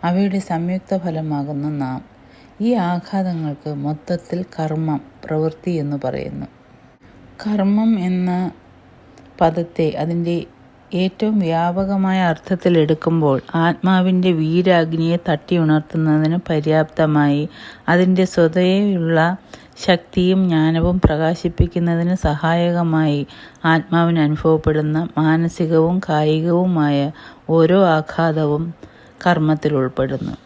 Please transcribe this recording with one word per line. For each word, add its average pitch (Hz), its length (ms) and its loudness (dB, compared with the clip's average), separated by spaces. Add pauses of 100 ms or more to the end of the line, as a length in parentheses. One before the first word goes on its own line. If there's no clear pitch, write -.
അവയുടെ 190 360 0
സംയുക്ത 180 580 -4
ഫലമാകുന്നു 151 720 -4
നാം. 135 340 -6 (580)
ഈ 233 120 0
ആഘാതങ്ങൾക്ക് 175 1000 -4
മൊത്തത്തിൽ 156 720 -6 (140)
കർമ്മം, 156 420 -2 (240)
പ്രവൃത്തി 160 460 -4
എന്ന് 147 320 -4
പറയുന്നു. - 420 -8 (960)
കർമ്മം 208 580 2
എന്ന 180 520 -2 (920)
പദത്തെ 165 560 0
അതിൻ്റെ 170 480 -2 (480)
ഏറ്റവും 190 460 0
വ്യാപകമായ 190 840 0
അർത്ഥത്തിൽ 175 560 0
എടുക്കുമ്പോൾ 156 640 2 (140)
ആത്മാവിൻ്റെ 185 760 2
വീരാഗ്നിയെ 165 840 2
തട്ടിയുണർത്തുന്നതിന് 156 1200 0 (100)
പര്യാപ്തമായി 151 1000 0 (380)
അതിൻ്റെ 180 380 2
സ്വതേയുള്ള 180 1120 2 (420)
ശക്തിയും 185 640 0
ജ്ഞാനവും 165 580 2
പ്രകാശിപ്പിക്കുന്നതിന് 170 1120 0
സഹായകമായി 160 1120 0 (380)
ആത്മാവിന് 165 540 2
അനുഭവപ്പെടുന്ന 156 1000 0
മാനസികവും 165 840 0
കായികവുമായ 156 1120 0 (380)
ഓരോ 165 360 4
ആഘാതവും 156 880 0 (540)
കർമ്മത്തിൽ 156 460 0
ഉൾപ്പെടുന്നു. 131 580 -2 (140)